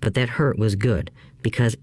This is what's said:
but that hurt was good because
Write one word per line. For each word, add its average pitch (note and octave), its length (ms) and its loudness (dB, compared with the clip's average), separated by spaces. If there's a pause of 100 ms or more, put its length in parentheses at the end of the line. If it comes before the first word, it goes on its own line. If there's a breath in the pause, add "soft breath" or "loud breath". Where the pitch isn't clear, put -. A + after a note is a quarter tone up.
but G2+ 120 0
that B2+ 160 0
hurt - 280 0
was G#2+ 180 2
good G2 360 0 (300 loud breath)
because A#2 420 0